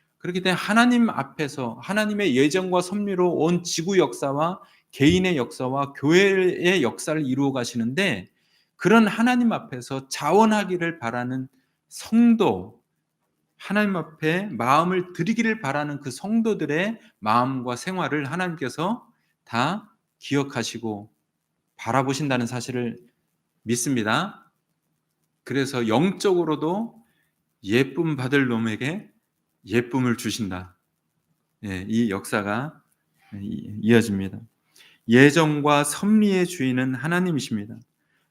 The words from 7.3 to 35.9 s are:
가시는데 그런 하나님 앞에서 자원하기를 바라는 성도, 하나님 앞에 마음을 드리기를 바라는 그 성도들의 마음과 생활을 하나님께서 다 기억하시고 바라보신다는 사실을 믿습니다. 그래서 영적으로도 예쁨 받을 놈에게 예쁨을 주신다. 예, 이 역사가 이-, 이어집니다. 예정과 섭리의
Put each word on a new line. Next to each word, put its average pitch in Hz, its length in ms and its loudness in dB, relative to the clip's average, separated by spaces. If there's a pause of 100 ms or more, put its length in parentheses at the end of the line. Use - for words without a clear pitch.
가시는데 123 800 -4 (460)
그런 214 300 6
하나님 233 460 2
앞에서 135 560 -8
자원하기를 180 920 2
바라는 123 500 -4 (400)
성도, 220 960 2 (720)
하나님 202 400 -2
앞에 165 500 -2
마음을 170 680 0
드리기를 220 480 -2
바라는 143 400 -4
그 131 100 -10
성도들의 202 880 -2 (220)
마음과 123 560 0
생활을 151 540 -4
하나님께서 170 760 -6 (380)
다 151 520 -4 (220)
기억하시고 113 960 -4 (640)
바라보신다는 131 680 -2
사실을 123 520 -6 (640)
믿습니다. 120 800 -2 (1040)
그래서 131 440 -2
영적으로도 170 1120 0 (600)
예쁨 135 520 0
받을 131 320 0
놈에게 117 600 -4 (560)
예쁨을 123 500 0
주신다. 92 600 -6 (880)
예, 95 240 -8
이 110 220 0
역사가 104 720 -4 (600)
이-, 104 420 -10
이어집니다. 107 560 4 (720)
예정과 147 760 6
섭리의 196 600 2